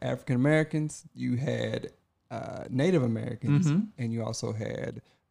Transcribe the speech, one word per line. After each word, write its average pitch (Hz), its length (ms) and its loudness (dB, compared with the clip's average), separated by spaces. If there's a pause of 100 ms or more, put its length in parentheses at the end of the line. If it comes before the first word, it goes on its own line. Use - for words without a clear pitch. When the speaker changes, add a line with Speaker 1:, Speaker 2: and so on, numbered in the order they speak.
Speaker 1:
African 127 360 -2
Americans, 151 680 2 (100)
you 127 220 -2
had, 117 540 -2 (400)
uh, - 400 -8
Native 151 320 4
Americans, 120 640 2
Speaker 2:
Mm-hmm. 151 140 4 (180)
Speaker 1:
and 117 160 -2
you 113 100 -2
also 113 300 -4
had, 110 480 -6 (280)